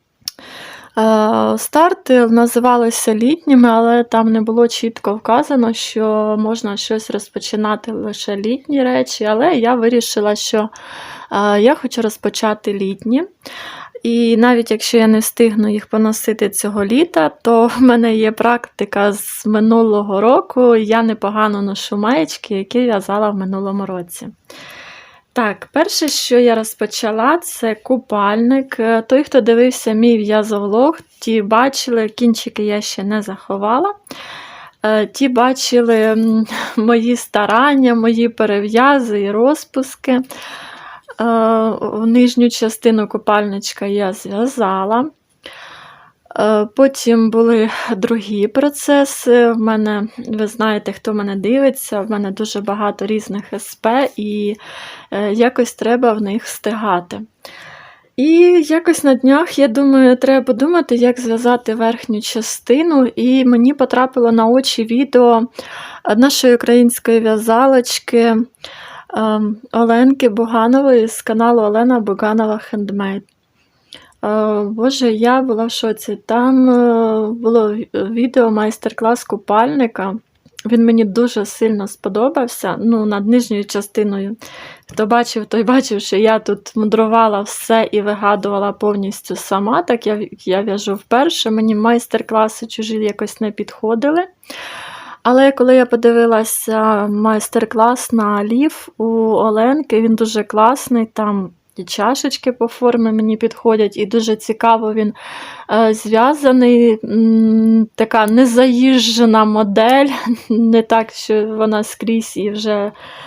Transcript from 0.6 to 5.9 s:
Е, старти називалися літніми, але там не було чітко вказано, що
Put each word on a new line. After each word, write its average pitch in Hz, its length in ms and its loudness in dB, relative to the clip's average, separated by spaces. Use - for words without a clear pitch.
Е, 220 600 2
старти 277 680 2
називалися 233 880 2
літніми, 247 540 4
але 233 340 2
там 226 280 0
не 220 100 0
було 226 260 2
чітко 226 480 -6
вказано, 240 580 0
що 214 640 -2